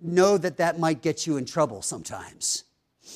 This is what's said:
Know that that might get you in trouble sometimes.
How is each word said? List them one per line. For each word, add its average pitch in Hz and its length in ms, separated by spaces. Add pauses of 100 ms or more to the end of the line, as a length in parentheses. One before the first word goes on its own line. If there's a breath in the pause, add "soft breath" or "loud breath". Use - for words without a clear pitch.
Know 185 380
that 160 200
that 170 200
might 160 240
get 156 240
you 156 100
in 127 80
trouble 117 380
sometimes. - 800 (540 loud breath)